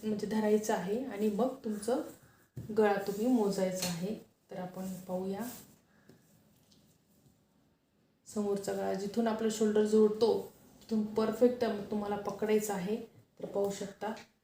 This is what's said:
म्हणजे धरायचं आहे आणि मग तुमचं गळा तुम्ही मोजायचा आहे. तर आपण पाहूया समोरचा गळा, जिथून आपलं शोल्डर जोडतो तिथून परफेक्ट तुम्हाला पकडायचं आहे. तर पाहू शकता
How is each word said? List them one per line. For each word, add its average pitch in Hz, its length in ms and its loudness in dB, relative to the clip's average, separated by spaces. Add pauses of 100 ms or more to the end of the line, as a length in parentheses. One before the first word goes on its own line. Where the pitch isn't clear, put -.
म्हणजे 208 240 -4
धरायचं 214 480 2
आहे 202 300 -2
आणि 214 260 -2
मग 233 240 0 (100)
तुमचं 220 360 -2 (760)
गळा 208 180 6 (120)
तुम्ही 208 200 -2
मोजायचा 185 640 2
आहे. 175 260 -4 (360)
तर 190 80 -12
आपण 185 420 -8
पाहूया 190 420 -4 (2750)
समोरचा 202 440 -2
गळा, 196 220 -2
जिथून 208 340 -2
आपलं 220 220 0
शोल्डर 214 340 4
जोडतो 214 480 6 (500)
तिथून 214 220 0 (100)
परफेक्ट 233 500 4 (260)
तुम्हाला 202 280 -2
पकडायचं 208 560 0
आहे. 190 220 -2
तर - 500 -14
पाहू 196 240 0
शकता 202 420 -8 (320)